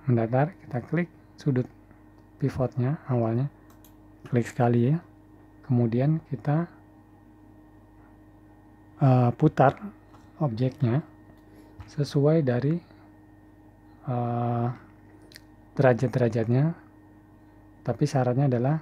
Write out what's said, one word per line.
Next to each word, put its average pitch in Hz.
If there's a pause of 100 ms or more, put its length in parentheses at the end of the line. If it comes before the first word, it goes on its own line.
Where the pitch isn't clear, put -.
mendatar, 127
kita -
klik 170 (320)
sudut 127 (720)
pivotnya 131
awalnya, 120 (800)
klik 120
sekali 120
ya. 170 (640)
Kemudian 127
kita, 147 (2250)
eh, 127
putar 151 (640)
objeknya 127 (880)
sesuai 147
dari, 127 (1300)
eh, 120 (1120)
derajat-derajatnya. 120 (1200)
Tapi 127
syaratnya 131
adalah 127